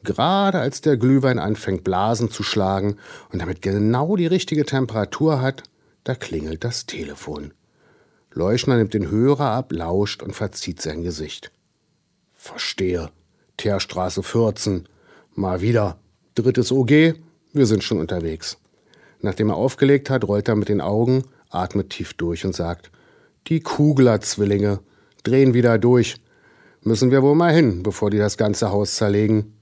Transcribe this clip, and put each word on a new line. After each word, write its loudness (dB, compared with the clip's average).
Gerade 0
als -2
der 2
Glühwein 2
anfängt, -4
Blasen 0
zu -10
schlagen -2
und -4
damit -6
genau 0
die 0
richtige 0
Temperatur 0
hat, -4
da -4
klingelt -8
das -6
Telefon. -12
Leuschner 0
nimmt 0
den -2
Hörer 2
ab, -4
lauscht -4
und -12
verzieht -8
sein -6
Gesicht. -10
„Verstehe. -6
Teerstraße -4
vierzehn. -2
Mal -4
wieder. 0
Drittes 0
O 2
G. 6
Wir 6
sind 2
schon -2
unterwegs.“ -6
Nachdem -2
er 0
aufgelegt 2
hat, 0
rollt 0
er 2
mit 0
den 0
Augen, 0
atmet -4
tief -10
durch -4
und -2
sagt: -6
„Die 0
Kugler-Zwillinge. 2
Drehen 4
wieder 4
durch. 4
Müssen 2
wir 4
wohl 4
mal 4
hin, 4
bevor -2
die 2
das 2
ganze 0
Haus 0
zerlegen. 2